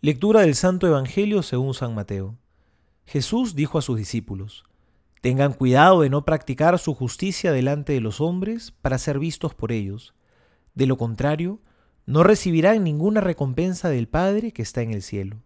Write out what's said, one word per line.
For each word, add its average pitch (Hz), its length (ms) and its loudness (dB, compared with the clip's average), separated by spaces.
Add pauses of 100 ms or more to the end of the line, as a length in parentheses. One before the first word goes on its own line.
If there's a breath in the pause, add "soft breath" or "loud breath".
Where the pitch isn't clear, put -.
Lectura 190 380 4
del 156 120 6
Santo 185 320 2
Evangelio 175 560 0
según 131 300 -4
San 120 220 -6
Mateo. 101 420 -8 (720)
Jesús 214 480 -2
dijo 151 240 -2
a - 20 0
sus 127 160 -4
discípulos: 104 680 -8 (580)
"Tengan 131 320 2
cuidado 147 480 6
de 139 80 2
no 143 160 -2
practicar 156 520 0
su - 140 -4
justicia 175 600 -4
delante 143 420 0
de 123 80 0
los 110 180 -4
hombres 190 600 -4
para 131 160 -2
ser 139 200 -4
vistos 151 360 -6
por 113 180 -6
ellos. 104 400 -8 (600)
De - 100 0
lo 131 140 2
contrario, 151 640 -4 (420)
no 156 180 2
recibirán 196 640 4
ninguna 175 380 0
recompensa 170 680 -2
del 123 180 0
Padre 202 460 -2
que - 80 -12
está 117 220 -4
en 113 80 -4
el 107 100 -4
cielo. 101 460 -8